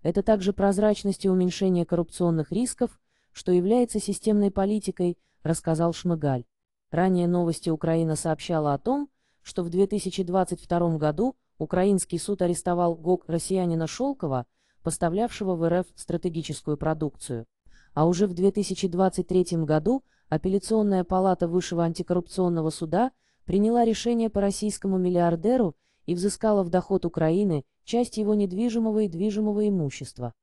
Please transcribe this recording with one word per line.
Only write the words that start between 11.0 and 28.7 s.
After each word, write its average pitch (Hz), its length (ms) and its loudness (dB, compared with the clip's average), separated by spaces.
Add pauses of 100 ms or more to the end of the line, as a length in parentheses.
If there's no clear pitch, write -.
украинский 180 580 0
суд 196 240 -4
арестовал 175 540 0
гог 170 320 0
россиянина 170 580 0
Шолкова, 156 600 -4 (340)
поставлявшего 185 760 -2
в 165 80 -2
Р 165 100 2
Ф 180 220 0
стратегическую 160 840 -6
продукцию. 151 680 -4 (480)
А 156 140 2
уже 180 180 2
в 180 80 -4
две 185 180 2
тысячи 190 360 -4
двадцать 180 400 0
третьем 175 380 0
году 156 380 0 (240)
апелляционная 196 760 0
палата 185 440 2
Высшего 170 360 0
антикоррупционного 175 880 -2
суда – 175 400 -2 (340)
приняла 220 400 2
решение 226 440 0
по 202 120 -2
российскому 196 560 -2
миллиардеру 180 800 2 (300)
и 175 100 -2
взыскала 202 480 0
в 170 60 -4
доход 180 360 0
Украины 165 580 0 (220)
часть 233 320 -2
его 214 160 0
недвижимого 214 680 0